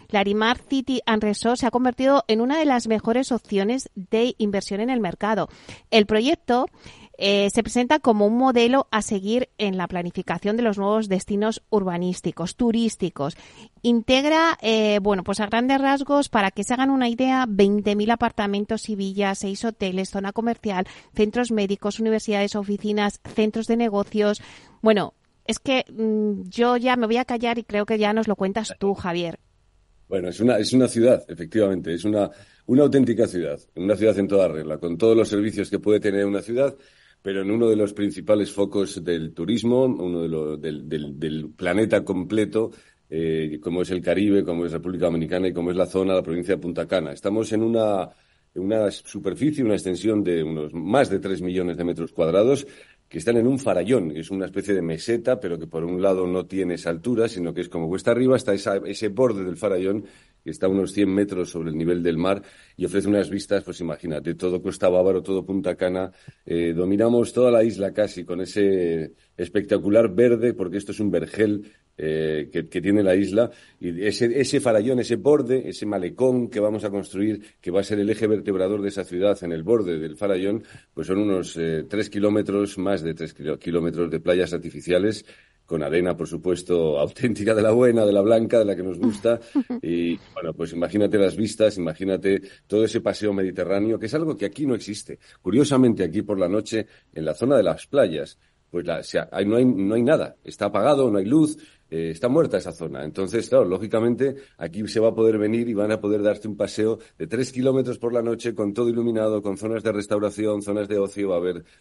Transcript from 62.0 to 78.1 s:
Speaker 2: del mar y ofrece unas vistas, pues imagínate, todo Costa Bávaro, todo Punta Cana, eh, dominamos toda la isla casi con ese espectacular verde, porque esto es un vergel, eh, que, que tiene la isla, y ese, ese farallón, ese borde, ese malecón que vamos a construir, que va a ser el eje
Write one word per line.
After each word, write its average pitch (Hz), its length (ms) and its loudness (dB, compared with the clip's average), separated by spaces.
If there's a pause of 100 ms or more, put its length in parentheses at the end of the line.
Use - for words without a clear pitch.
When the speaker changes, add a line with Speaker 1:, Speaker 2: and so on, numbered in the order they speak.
Speaker 2:
del 85 160 0
mar 95 240 0 (360)
y 90 80 -4
ofrece 98 240 -2
unas 98 200 2
vistas, 98 340 -2
pues 87 180 -10
imagínate, 80 540 -6
todo 90 260 -2
Costa 95 260 -2
Bávaro, 92 340 4
todo 95 220 -2
Punta 92 320 -2
Cana, 92 360 -2 (340)
eh, 85 280 0
dominamos 101 600 2
toda 123 180 4
la 113 120 6
isla 98 280 -2
casi 98 320 -2
con 87 160 -6
ese 90 720 0 (240)
espectacular 98 800 2
verde, 120 400 4
porque 90 240 -4
esto 101 160 -8
es 104 80 -8
un 104 100 0
vergel, 101 640 -2 (240)
eh, 78 560 -2
que, 82 160 -6
que 90 100 -6
tiene 101 240 2
la 92 120 4
isla, 101 360 2 (300)
y 87 240 -6
ese, 117 340 0
ese 135 220 0
farallón, 120 380 2
ese 113 180 0
borde, 131 500 2
ese 95 180 -8
malecón 104 640 0
que 101 140 -4
vamos 107 240 0
a 104 40 -4
construir, 101 720 -4
que 87 120 -8
va 98 100 2
a - 20 2
ser 104 160 -2
el 101 100 0
eje 110 160 -2